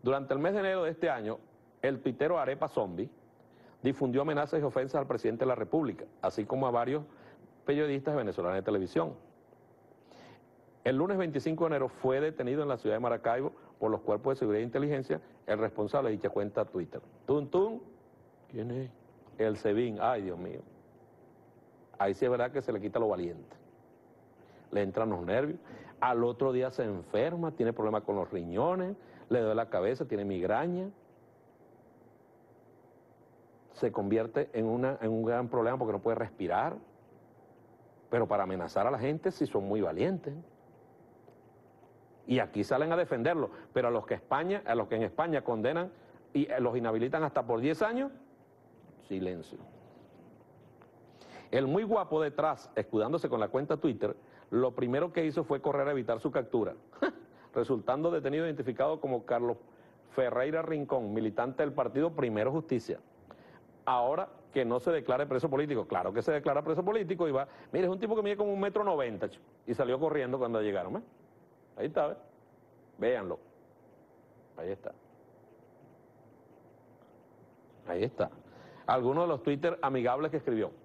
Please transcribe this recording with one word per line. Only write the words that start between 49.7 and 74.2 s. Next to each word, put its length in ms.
El 160
muy 160
guapo 380
detrás, 560
escudándose 540
con 100
la 80
cuenta 300
Twitter, 360
lo 240
primero 380
que 120
hizo 200
fue 160
correr 280
a 40
evitar 280
su 100
captura, 440
<laughs> 540
resultando 560
detenido 340
e 40
identificado 520
como 240
Carlos 320
Ferreira 520
Rincón, 520
militante 480
del 100
partido 400
Primero 400
Justicia. 460
Ahora 420
que 140
no 140
se 100
declare 360
preso 220
político. 380
Claro 260
que 100
se 100
declara 300
preso 220
político 440
y 40
va, 160
mire, 140
es 40
un 80
tipo 180
que 60
mide 140
como 160
un 80
metro 240
noventa, 440
ch-, 120
y 60
salió 260
corriendo 400
cuando 220
llegaron, 360
¿eh? 60
Ahí 100
está, 260
¿eh? 40
Véanlo. 400